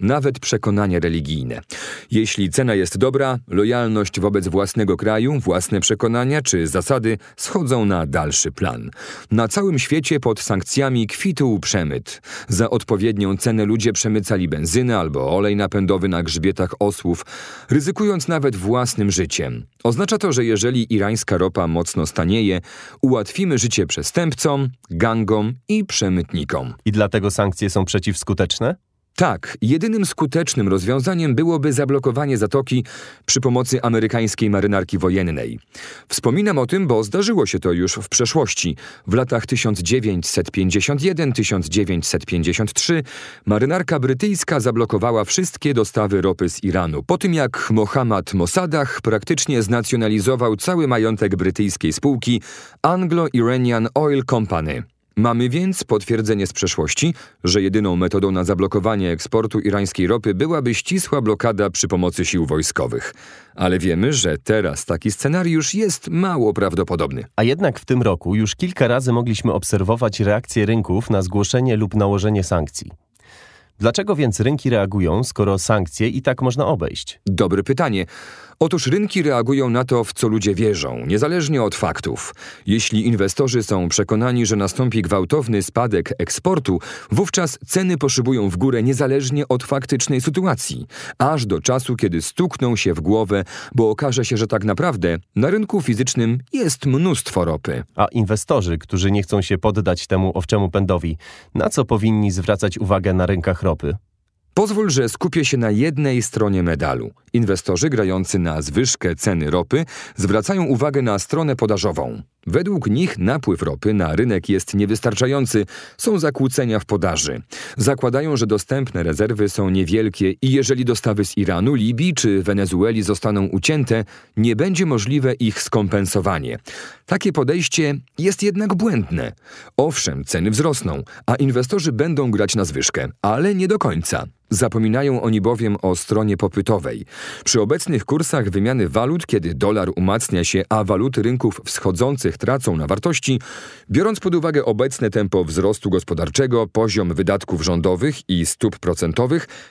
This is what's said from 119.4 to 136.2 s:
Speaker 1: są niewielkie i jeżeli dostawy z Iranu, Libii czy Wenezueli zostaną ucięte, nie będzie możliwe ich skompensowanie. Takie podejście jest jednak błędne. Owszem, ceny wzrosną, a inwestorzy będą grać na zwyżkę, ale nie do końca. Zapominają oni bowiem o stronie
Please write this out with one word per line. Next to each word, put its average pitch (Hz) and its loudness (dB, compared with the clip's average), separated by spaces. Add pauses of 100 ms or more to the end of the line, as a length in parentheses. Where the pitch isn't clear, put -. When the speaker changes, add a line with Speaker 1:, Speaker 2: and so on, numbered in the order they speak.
Speaker 1:
są 98 0
niewielkie 95 2
i 131 0
jeżeli 131 2
dostawy 110 0
z - -4
Iranu, 98 2
Libii 123 0
czy 98 2
Wenezueli 98 2
zostaną 98 0
ucięte, 113 0 (320)
nie 113 4
będzie 175 0
możliwe 127 0
ich 113 -2
skompensowanie. 92 0 (480)
Takie 196 0
podejście 147 0 (240)
jest 190 0
jednak 202 0
błędne. 110 0 (440)
Owszem, 98 0
ceny 90 0
wzrosną, 110 0 (240)
a 123 2
inwestorzy 139 0
będą 139 0
grać 104 2
na 98 2
zwyżkę, 69 -2 (140)
ale 143 2
nie 185 0
do 208 0
końca. 90 -2 (240)
Zapominają 117 0
oni 110 2
bowiem 107 0
o 92 2
stronie 107 0